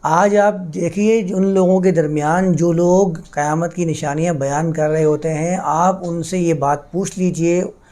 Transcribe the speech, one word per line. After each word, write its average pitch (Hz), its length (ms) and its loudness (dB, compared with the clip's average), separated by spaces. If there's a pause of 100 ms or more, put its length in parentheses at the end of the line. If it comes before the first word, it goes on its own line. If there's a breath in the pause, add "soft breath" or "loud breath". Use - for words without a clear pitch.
आज 190 320 2
आप 208 180 2
देखिए, 185 760 -2
उन 190 120 0
लोगों 190 360 2
के 185 120 2
दरमियान 156 600 0
जो 170 180 2
लोग 175 460 2
क़यामत 156 540 -4
की 175 120 -4
निशानियाँ 160 520 -2
बयान 143 360 -2
कर 151 160 0
रहे 156 140 0
होते 151 260 0
हैं, 165 300 -2
आप 180 460 0
उनसे 170 340 -6
ये 170 160 2
बात 143 380 -4
पूछ 190 260 -6
लीजिए 175 440 0 (300 soft breath)